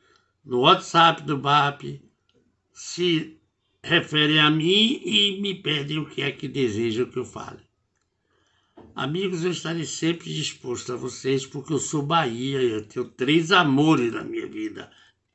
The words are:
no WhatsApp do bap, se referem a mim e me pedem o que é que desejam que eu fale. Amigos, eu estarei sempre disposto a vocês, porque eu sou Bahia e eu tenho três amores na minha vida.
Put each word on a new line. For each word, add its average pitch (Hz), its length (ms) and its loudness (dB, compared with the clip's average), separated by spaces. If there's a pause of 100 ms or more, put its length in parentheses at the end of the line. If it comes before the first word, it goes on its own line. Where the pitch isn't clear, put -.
(440)
no 123 140 -2
WhatsApp 165 640 4
do 143 160 -4
bap, 143 640 0 (680)
se - 680 -2 (440)
referem 151 580 2
a 151 100 6
mim 190 520 2
e 202 380 0
me 202 140 -4
pedem 147 420 -4
o 151 80 -4
que - 160 -10
é 139 100 -2
que 135 160 -8
desejam 117 600 -2
que - 120 -10
eu 123 60 -4
fale. - 380 -14 (1300)
Amigos, 175 480 -4
eu 180 100 -2
estarei 165 340 -6
sempre 165 480 -4
disposto 123 580 -8
a 123 40 -4
vocês, 131 500 -4
porque 143 260 -10
eu 143 60 0
sou 143 240 -2
Bahia 139 600 0
e 120 100 2
eu 107 140 -6
tenho 123 200 -6
três 156 460 2
amores 143 600 4
na 113 100 -6
minha 110 240 -6
vida. 104 440 -10 (440)